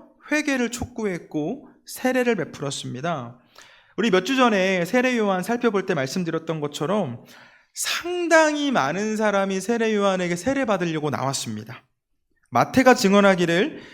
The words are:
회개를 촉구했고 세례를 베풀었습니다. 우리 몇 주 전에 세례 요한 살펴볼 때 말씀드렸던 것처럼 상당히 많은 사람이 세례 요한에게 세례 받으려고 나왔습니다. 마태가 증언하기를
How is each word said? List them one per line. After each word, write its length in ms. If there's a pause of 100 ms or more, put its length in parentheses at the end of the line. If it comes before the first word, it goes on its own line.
(320)
회개를 380
촉구했고 960 (160)
세례를 520
베풀었습니다. 1040 (600)
우리 120
몇 140
주 120
전에 500
세례 320
요한 240
살펴볼 420
때 80
말씀드렸던 680
것처럼 640 (480)
상당히 1000
많은 460
사람이 440
세례 340
요한에게 420
세례 280
받으려고 460
나왔습니다. 760 (680)
마태가 440
증언하기를 840 (140)